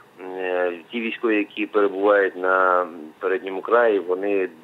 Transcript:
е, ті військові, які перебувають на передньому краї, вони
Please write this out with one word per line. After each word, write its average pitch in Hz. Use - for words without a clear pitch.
е, 92
ті 120
військові, 113
які 104
перебувають 101
на 92
передньому 95
краї, 110
вони 92